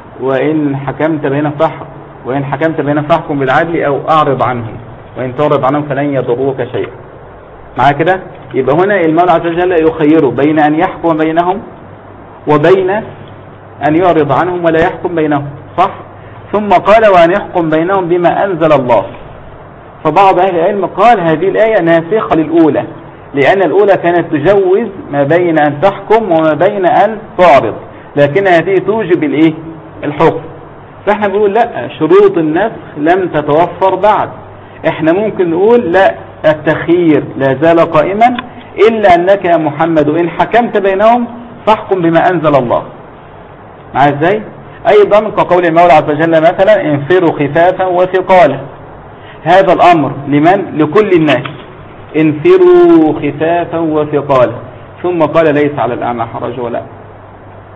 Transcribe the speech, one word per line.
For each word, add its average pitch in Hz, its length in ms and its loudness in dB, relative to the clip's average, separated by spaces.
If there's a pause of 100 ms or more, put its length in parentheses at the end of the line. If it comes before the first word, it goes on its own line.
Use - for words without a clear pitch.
(200)
وإن 139 560 -2
حكمت 147 500 -4
بين 143 240 -2
فح-، - 320 -4 (440)
وإن 139 180 -4
حكمت 156 360 -4
بين 147 220 -2
فاحكم 156 360 -2
بالعدل 143 460 -2
أو 139 160 -2 (100)
أعرض 147 320 0
عنهم، 117 340 -4 (420)
وإن 123 180 -8
تعرض 147 280 0
عنهم 147 240 0
فلن 139 260 -4
يضروك 127 420 -2
شيئا." 117 340 -6 (880)
معايا 135 140 2
كده؟ 165 280 -2 (340)
يبقى 131 300 0
هنا 202 160 0
المولى 165 300 2
عز 165 160 0
وجل 175 260 -2
يخيره 160 580 2
بين 151 300 0
أن 151 140 2
يحكم 170 420 -2
بينهم 170 440 -2 (920)
وبين 185 380 2 (1000)
أن 156 80 0
يعرض 160 360 2
عنهم 175 320 -2
ولا 165 160 2
يحكم 175 340 -4
بينهم، 151 320 -2 (320)
صح؟ 185 120 0 (640)
ثم 208 160 -2
قال: 196 340 4 (120)
"وأن 170 160 4
يحكم 180 380 -4
بينهم 170 400 -2
بما 170 360 0
أنزل 165 360 0
الله". 120 240 0 (1000)
فبعض 180 340 2
أهل 180 200 0
العلم 180 280 -2
قال: 208 340 2
"هذه 165 280 0
الآية 208 340 2
ناسخة 165 540 0
للأولى، 156 480 2 (500)
لأن 147 320 2
الأولى 196 260 2 (100)
كانت 175 300 0
تجوز 190 560 2 (240)
ما 143 100 0
بين 165 360 0
أن 143 220 0
تحكم 202 520 0
وما 160 200 2
بين 185 340 0
أن 196 320 2 (200)
تعرض، 165 360 4 (420)
لكن 143 300 2
هذه 175 280 2
توجب 180 500 -2
الإيه؟ 151 300 0 (500)
الحكم". 151 360 -2 (680)
فإحنا 208 220 -2
بنقول: 196 260 0
"لا، 127 340 -2 (100)
شروط 185 400 4
النسخ 165 340 -2 (240)
لم 165 320 0
تتوفر 160 680 0
بعد". 185 340 0 (600)
إحنا 156 240 0
ممكن 196 380 -2
نقول: 190 420 2
"لا، 190 220 2 (360)
التخيير 165 760 0 (120)
لا 135 260 -2
زال 165 160 4
قائما، 220 580 2 (520)
إلا 208 260 4
أنك 180 300 2
يا 170 120 2
محمد 156 520 0
إن 165 220 -2
حكمت 214 480 -2
بينهم 214 480 2 (400)
فاحكم 202 360 0
بما 165 160 2
أنزل 160 440 0
الله". 101 200 -2 (1120)
معايا 139 260 0
إزاي؟ 196 220 0 (460)
أيضًا 208 420 4
كقول 180 340 0
المولى 165 280 4
عز 151 180 4
وجل 156 200 0
مثلًا: 165 540 2
"انفروا 151 480 0
خفافا 165 540 0
وثقالا". 180 720 2 (840)
هذا 185 280 4
الأمر 156 400 2 (160)
لمن؟ 156 500 0
لكل 190 380 2
الناس: 156 300 0 (720)
"انفروا 165 1040 4
خفافا 165 580 -4
وثقالا". 147 760 0 (500)
ثم 175 160 -2
قال: 160 360 2
"ليس 143 240 -2
على 120 160 -4
الأعمى 117 300 -6
حرج 127 360 -10
ولا"، 120 220 -8 (920)